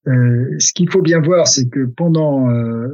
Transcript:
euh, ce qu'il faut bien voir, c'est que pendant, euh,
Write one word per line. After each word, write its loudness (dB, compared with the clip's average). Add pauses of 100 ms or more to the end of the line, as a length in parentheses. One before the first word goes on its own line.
euh, 0
ce -2
qu'il 0
faut 2
bien 2
voir, 2
c'est 0
que -4
pendant, 0
euh, -2